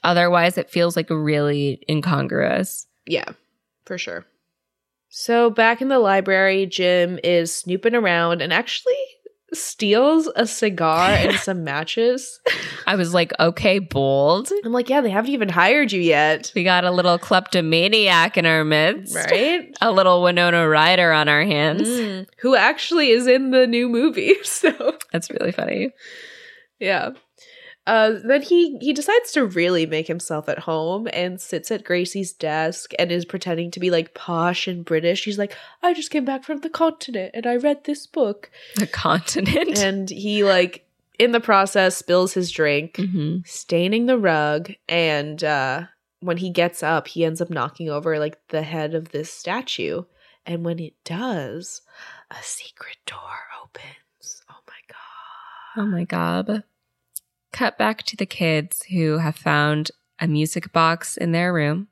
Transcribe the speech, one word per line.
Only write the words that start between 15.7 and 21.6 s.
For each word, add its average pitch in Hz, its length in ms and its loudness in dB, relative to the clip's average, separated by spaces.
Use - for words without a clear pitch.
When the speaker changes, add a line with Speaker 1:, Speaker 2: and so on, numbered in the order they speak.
Speaker 2:
you 185 80 0
yet." 156 520 2
Speaker 1:
We 180 120 0
got 180 180 4
a 180 80 2
little 175 260 2
kleptomaniac 185 1200 2
in 170 80 2
our 160 200 4
midst. 156 500 0
Speaker 2:
Right? 294 640 0
Speaker 1:
A 233 120 2
little 185 300 6
Winona 175 460 4
Ryder 165 460 6
on 151 160 4
our 147 160 4
hands. 165 420 0